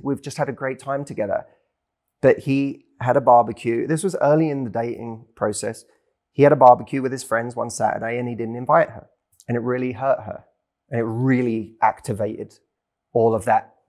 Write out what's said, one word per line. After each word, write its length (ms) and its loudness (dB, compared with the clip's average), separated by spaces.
we've 180 -4
just 140 -12
had 120 -4
a 40 -8
great 260 -8
time 260 -6
together." 400 -6
But 180 4
he 440 -4
had 160 0
a 20 4
barbecue. 680 2
This 160 -2
was 140 -4
early 320 2
in 160 -4
the 60 -8
dating 560 -8
process. 480 -6
He 120 2
had 80 8
a 40 6
barbecue 460 6
with 100 -4
his 100 -10
friends 320 -4
one 140 -6
Saturday 500 -4
and 80 -6
he 80 -8
didn't 220 -8
invite 320 2
her. 180 -18
And 80 -4
it 60 0
really 320 -4
hurt 300 -2
her. 220 -14
And 80 -4
it 60 0
really 760 -2
activated 720 -4
all 220 4
of 100 -4
that, 300 0